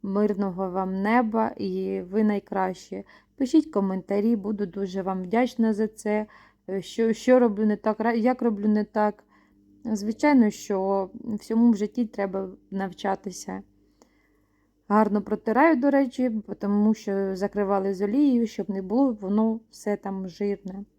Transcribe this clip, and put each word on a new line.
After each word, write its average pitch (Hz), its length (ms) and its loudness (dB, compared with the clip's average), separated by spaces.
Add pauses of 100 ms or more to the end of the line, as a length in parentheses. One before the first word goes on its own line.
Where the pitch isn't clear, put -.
Мирного 196 640 0
вам 190 320 -4
неба 220 560 2
і 190 440 -4
ви 190 220 -2
найкраще. 196 800 -2 (320)
Пишіть 294 360 2
коментарі, 202 640 0
буду 202 300 -4
дуже 190 360 -6
вам 185 220 -4
вдячна 226 500 0
за 214 140 -2
це. 214 380 -4 (540)
Що, 226 340 0
що 254 260 4
роблю 220 260 2
не 208 100 2
так, 214 240 -2
ра-, 226 140 0
як 247 280 2
роблю 214 260 0
не 214 160 2
так. 208 400 -2 (600)
Звичайно, 220 640 4
що 196 640 -2
всьому 226 580 0
в 214 40 4
житті 208 300 -2
треба 196 440 -4 (220)
навчатися. 190 920 -6 (1200)
Гарно 208 340 2
протираю, 247 540 2
до 262 160 2
речі, 254 500 0 (180)
тому 208 340 2
що 196 420 -4
закривали 196 580 0
з 180 80 -4
олією, 240 460 2
щоб 208 220 -6
не 196 120 -4
було 226 400 0
воно 220 380 0 (100)
все 208 280 -4
там 190 300 -8
жирне. 196 580 -6 (140)